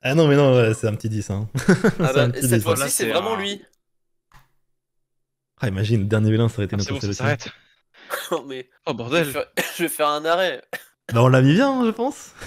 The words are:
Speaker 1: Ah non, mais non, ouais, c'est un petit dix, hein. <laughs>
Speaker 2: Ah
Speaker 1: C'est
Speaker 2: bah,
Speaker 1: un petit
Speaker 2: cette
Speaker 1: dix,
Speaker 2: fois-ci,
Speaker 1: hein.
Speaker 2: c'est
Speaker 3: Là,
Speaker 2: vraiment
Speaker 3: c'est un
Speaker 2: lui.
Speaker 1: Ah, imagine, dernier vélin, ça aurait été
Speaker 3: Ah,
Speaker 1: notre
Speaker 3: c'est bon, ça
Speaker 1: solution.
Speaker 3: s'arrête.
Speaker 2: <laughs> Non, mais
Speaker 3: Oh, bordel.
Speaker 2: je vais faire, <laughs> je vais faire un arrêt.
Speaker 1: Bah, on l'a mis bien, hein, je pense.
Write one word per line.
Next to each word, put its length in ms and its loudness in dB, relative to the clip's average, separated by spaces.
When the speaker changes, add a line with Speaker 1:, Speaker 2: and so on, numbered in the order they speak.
Speaker 1:
Ah 60 0
non, 140 6
mais 80 6
non, 200 6
ouais, 180 4
c'est 120 -4
un 80 -2
petit 140 -6
dix, 220 -6
hein. 240 -4
<laughs> 460 2
Speaker 2:
Ah 120 0
Speaker 1:
C'est 80 2
Speaker 2:
bah, 80 2
Speaker 1:
un 20 0
petit 180 -2
Speaker 2:
cette 140 2
Speaker 1:
dix, 20 -6
Speaker 2:
fois-ci, 240 -2
Speaker 1:
hein. 20 -4
Speaker 2:
c'est 160 -2
Speaker 3:
Là, 100 -2
Speaker 2:
vraiment 180 -2
Speaker 3:
c'est 20 -
un 100 -6
Speaker 2:
lui. 160 -8
Speaker 1:
Ah, 100 -4
imagine, 400 0
dernier 220 2
vélin, 180 4
ça 80 -4
aurait 100 -2
été 100 -4
Speaker 3:
Ah, 20 -2
Speaker 1:
notre 120 -4
Speaker 3:
c'est 20 -4
bon, 80 -6
ça 120 -4
Speaker 1:
solution. 0 -
Speaker 3:
s'arrête. 360 -4
Speaker 2:
<laughs> 240 -10
Non, 120 -6
mais 260 -14
Speaker 3:
Oh, 80 -4
bordel. 320 -2
Speaker 2:
je 40 -8
vais 20 -12
faire, 140 -6
<laughs> 220 -6
je 60 -2
vais 40 -4
faire 200 -2
un 160 -2
arrêt. 380 -2
Speaker 1:
Bah, 100 2
on 60 6
l'a 140 6
mis 120 6
bien, 260 2
hein, 60 2
je 40 2
pense. 420 -8